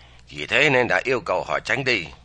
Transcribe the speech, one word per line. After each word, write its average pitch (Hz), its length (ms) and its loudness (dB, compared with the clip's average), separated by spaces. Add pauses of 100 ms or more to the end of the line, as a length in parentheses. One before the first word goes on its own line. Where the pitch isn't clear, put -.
(280)
Vì 73 180 -10
thế 139 240 4
nên 123 180 4
đã 90 160 2
yêu 123 160 -2
cầu 90 240 -2
họ 71 160 -2
tránh 120 240 -4
đi. 110 220 -2 (180)